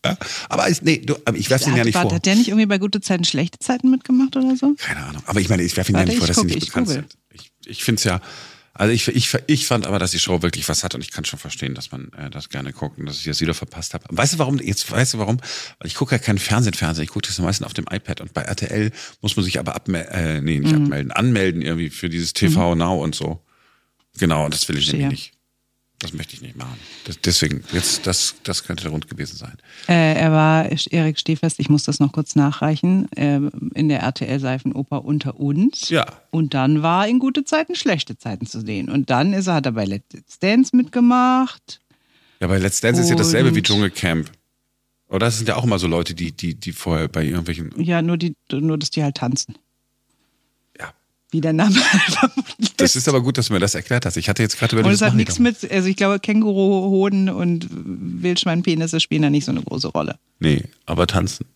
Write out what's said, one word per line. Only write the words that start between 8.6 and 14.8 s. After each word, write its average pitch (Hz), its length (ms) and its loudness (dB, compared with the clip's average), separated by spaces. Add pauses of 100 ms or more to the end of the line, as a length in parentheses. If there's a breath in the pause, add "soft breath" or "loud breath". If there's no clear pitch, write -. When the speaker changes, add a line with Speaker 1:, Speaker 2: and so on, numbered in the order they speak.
Speaker 1:
also 107 180 2
ich, 117 160 0
ich, - 260 0 (120)
ich 147 200 2
fand 113 200 0
aber, 98 120 0
dass 90 120 0
die 87 80 -2
Show 90 240 0
wirklich 82 260 -2
was 78 160 -2
hat - 100 -6
und 62 60 -8
ich - 100 -12
kann - 140 -10
schon - 140 -8
verstehen, 69 360 -8
dass - 160 -12
man, 67 280 -14
äh, 71 100 -12
das 71 220 -14
gerne 67 240 -10
guckt - 240 -10
und 71 80 -8
dass 73 120 -10
ich - 60 -10
das 76 160 -4
wieder 78 140 0
verpasst - 400 -10
hab. 80 160 -10
Weißt 127 240 2
du 160 40 -6
warum? 139 200 0
Jetzt - 320 -4